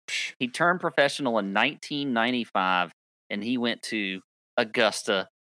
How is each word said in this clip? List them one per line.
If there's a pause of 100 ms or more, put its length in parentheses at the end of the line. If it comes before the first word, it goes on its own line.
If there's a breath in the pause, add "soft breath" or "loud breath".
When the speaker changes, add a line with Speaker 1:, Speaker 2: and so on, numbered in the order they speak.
Speaker 1:
Psh.
Speaker 2:
He
turned
professional
in
nineteen
ninety-five, (380)
and
he
went
to (380)
Augusta (180)